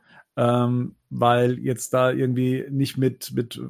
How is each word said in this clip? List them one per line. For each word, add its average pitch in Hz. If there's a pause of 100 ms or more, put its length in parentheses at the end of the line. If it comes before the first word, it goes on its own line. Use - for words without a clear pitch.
(380)
ähm, 123 (140)
weil 123
jetzt -
da 127
irgendwie 127
nicht 135
mit, 131
mit 123